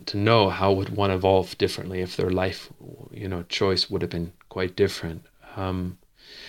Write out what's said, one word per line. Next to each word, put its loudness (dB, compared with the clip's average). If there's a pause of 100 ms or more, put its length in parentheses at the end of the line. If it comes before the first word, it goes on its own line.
to -8
know 4
how 2
would 0
one 2
evolve 4
differently -2
if -6
their 0
life, -2 (420)
you -8
know, -6
choice 0
would -2
have -2
been -6 (160)
quite -4
different. 0 (320)
Um, -4 (500)